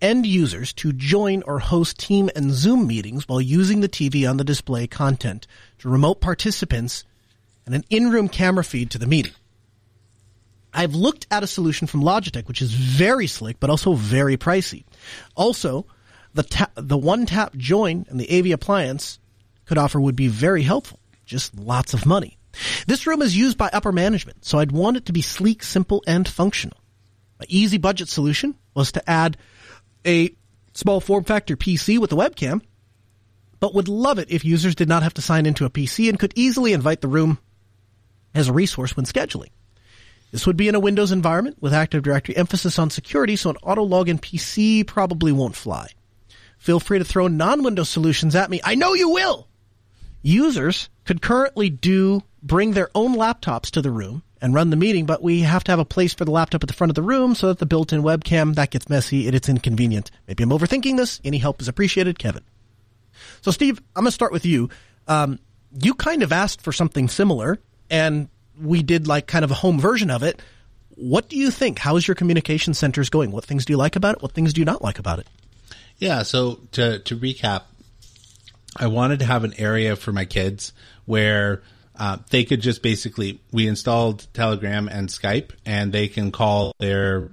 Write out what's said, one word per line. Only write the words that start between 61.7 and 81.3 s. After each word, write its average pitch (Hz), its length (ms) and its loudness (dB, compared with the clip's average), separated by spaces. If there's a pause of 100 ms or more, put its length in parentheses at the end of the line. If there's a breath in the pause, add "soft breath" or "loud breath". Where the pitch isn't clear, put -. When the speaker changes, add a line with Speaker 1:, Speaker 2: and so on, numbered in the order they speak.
Speaker 1:
Kevin. - 240 -4 (1000 loud breath)
So, 190 100 0
Steve, 269 280 0 (140)
I'm - 80 -2
gonna 240 80 2
start - 220 -2
with - 120 -2
you. 127 260 2 (360 loud breath)
Um, 151 320 0 (420)
you 226 140 2
kind 311 300 0
of 143 80 0
asked 190 280 -2
for 160 120 -6
something 147 360 0
similar, 175 520 0 (280)
and 156 400 0 (320)
we 160 220 2
did, 160 240 0
like, 147 220 0
kind 165 160 2
of 139 80 2
a - 20 0
home 175 240 2
version 202 320 2
of 120 140 -2
it. - 180 -4 (480 soft breath)
What 131 380 -2
do 311 80 -8
you 269 160 2
think? 202 260 -2
How 147 160 0
is 170 140 2
your 185 80 0
communication 165 580 0
centers 139 360 0
going? 147 200 0
What 104 140 -8
things 139 200 -4
do 147 80 -2
you 143 40 2
like 139 180 2
about 202 220 0
it? - 60 -14
What 135 100 -8
things 160 200 2
do 160 80 0
you 156 40 4
not - 180 -2
like 101 160 -4
about 92 220 -6
it? - 80 -14 (720 loud breath)
Speaker 2:
Yeah, 147 260 -2
so 123 340 -2 (140)
to, 117 260 0
to 117 180 -8
recap, 117 460 -4 (1120)
I 120 120 -2
wanted 127 320 0
to 131 40 -2
have 117 200 0
an 104 120 -6
area 110 380 0
for - 180 -8
my 98 120 -2
kids 98 480 -4 (320 soft breath)
where, 107 580 0 (360 soft breath)